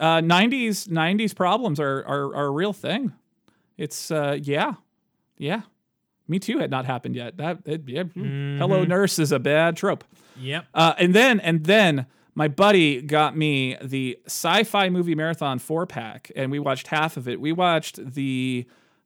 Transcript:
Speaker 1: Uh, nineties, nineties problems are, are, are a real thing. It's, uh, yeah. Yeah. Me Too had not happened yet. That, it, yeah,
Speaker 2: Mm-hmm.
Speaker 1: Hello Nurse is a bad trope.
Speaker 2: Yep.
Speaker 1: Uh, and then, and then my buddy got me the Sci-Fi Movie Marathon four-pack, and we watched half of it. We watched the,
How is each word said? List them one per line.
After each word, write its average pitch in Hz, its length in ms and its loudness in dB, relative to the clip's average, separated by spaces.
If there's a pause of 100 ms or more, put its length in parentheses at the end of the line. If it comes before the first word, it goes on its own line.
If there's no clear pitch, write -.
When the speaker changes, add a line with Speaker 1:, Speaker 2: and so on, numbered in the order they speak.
Speaker 1:
Uh, 160 200 4
nineties, 208 680 2
nineties 180 440 0
problems 190 460 0
are, 139 260 -2
are, 139 300 -4
are 143 120 -2
a 139 40 -2
real 175 220 -2
thing. 196 400 -4 (680)
It's, - 320 -10
uh, 147 320 -2
yeah. 156 320 -2 (640)
Yeah. 180 220 -4 (680)
Me 175 140 -2
Too 247 180 -4
had 135 140 -2
not 131 140 -4
happened 123 280 -6
yet. 120 220 -10
That, 165 300 -6
it, 156 200 -6
yeah, 139 160 -6
Speaker 2:
Mm-hmm. 143 560 -6
Speaker 1:
Hello 185 260 2
Nurse 180 360 2
is 147 100 2
a 143 80 2
bad 156 380 2
trope. 190 260 -2 (380)
Speaker 2:
Yep. 139 340 -10
Speaker 1:
Uh, 160 240 6
and 180 160 4
then, 240 240 8
and 165 260 0
then 170 420 4 (280)
my 151 140 0
buddy 160 540 4
got 151 340 2
me 139 460 0
the 131 420 -4
Sci-Fi 202 640 0
Movie 175 260 0
Marathon 156 440 -2
four-pack, 127 760 -8
and 135 160 -4
we 143 80 -4
watched 139 280 -2
half 156 320 -2
of 123 100 -8
it. 120 100 -4
We 147 140 -2
watched 165 640 -2
the, 131 520 -4 (400)